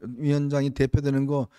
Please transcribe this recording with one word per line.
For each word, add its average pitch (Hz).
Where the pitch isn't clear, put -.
위원장이 143
대표되는 139
거 139